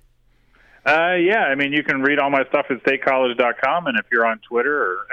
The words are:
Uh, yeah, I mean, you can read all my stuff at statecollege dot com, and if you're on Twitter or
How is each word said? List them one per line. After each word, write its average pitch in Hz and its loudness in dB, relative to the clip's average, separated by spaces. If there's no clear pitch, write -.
Uh, 165 2
yeah, 185 2
I 143 0
mean, 139 -2
you 147 0
can 143 -2
read 143 2
all 143 0
my 135 2
stuff 143 -2
at 123 -6
statecollege 131 0
dot 120 0
com, 165 0
and 120 -2
if 101 -4
you're 117 2
on 113 -2
Twitter 120 -2
or 98 -4